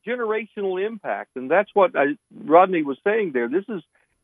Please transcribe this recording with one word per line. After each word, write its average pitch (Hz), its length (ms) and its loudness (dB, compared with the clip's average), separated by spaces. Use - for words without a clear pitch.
generational 214 760 -4
impact. 131 520 -8
And 131 140 -8
that's 196 240 2
what 190 200 4
I, 143 220 0
Rodney 175 380 6
was 139 220 -6
saying 202 280 0
there. 160 160 0
This 202 200 -4
is, 196 140 -8